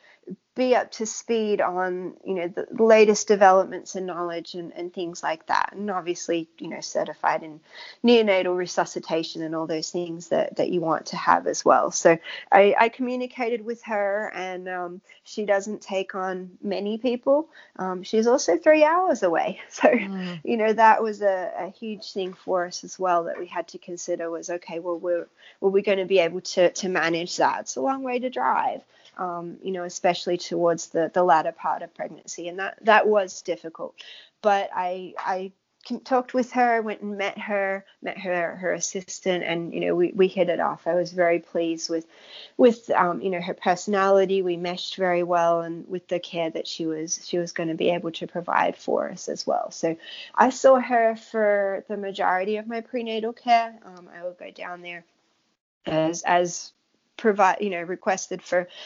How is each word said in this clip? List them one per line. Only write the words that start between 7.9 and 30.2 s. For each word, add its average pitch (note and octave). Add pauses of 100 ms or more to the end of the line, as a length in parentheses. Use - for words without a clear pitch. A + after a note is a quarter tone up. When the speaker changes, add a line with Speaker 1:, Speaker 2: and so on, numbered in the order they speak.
Speaker 1:
neonatal G3
resuscitation E3
and D#3+
all D#3+
those D#3+
things E3+
that, -
that -
you F3+
want D#3+
to F3
have E3+
as -
well. C3+
So E3+ (320)
I, G3+
I A#3
communicated B3
with A3+
her, G3+
and, F#3
um, F3+ (220)
she G#3+
doesn't G3+
take F#3+
on F#3 (100)
many G3+
people. C4 (280)
Um, F#3
she's A3
also C#4
three D#4
hours E4
away. E3
<laughs> -
So, -
Speaker 2:
Mm. F#3+
Speaker 1:
you A#3+
know, G#3+
that A3
was G#3
a, F#3+
a E3+
huge G#3+
thing F#3
for F3+
us -
as -
well F3
that -
we F3
had F3
to F3+
consider F3
was, E3
okay, F3
well, F3
we're, E3+ (320)
were G3
we G3
gonna F#3+
be F#3
able F3
to, F3
to -
manage E3+
that? C3
It's -
a B3
long C4+
way B3
to B3+
drive. B3 (340)
Um, F3
you F#3+
know, F3+
especially F3